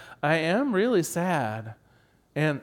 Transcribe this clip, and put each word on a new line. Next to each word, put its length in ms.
"I 140
am 400
really 260
sad, 720
and, 280